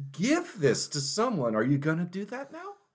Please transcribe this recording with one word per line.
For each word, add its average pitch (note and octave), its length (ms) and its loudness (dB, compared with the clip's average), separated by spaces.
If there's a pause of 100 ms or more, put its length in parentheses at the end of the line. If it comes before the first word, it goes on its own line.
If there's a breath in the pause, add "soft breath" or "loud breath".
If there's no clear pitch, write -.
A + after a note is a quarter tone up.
(120)
give D4 480 0
this C#3 300 4
to D3+ 100 -4
someone. C#3 560 0
Are G#2+ 80 4
you C#3 140 4
gonna D#3+ 260 0
do F3+ 220 -6
that B3+ 260 -10
now?" F4+ 220 -14 (220)